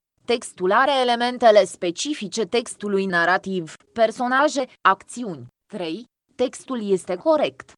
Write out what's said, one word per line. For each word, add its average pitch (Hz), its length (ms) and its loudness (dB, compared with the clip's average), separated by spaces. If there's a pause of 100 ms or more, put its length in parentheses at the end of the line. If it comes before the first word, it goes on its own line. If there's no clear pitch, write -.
(240)
Textul 226 460 -2
are 262 200 4 (100)
elementele 240 640 4
specifice 190 800 -6
textului 202 600 -2
narrativ, 180 680 0 (200)
personaje, 254 720 0 (160)
acțiuni. 190 680 -2 (260)
Trei. 180 320 -8 (300)
Textul 240 540 -4
este 185 260 0
corect, 277 640 -2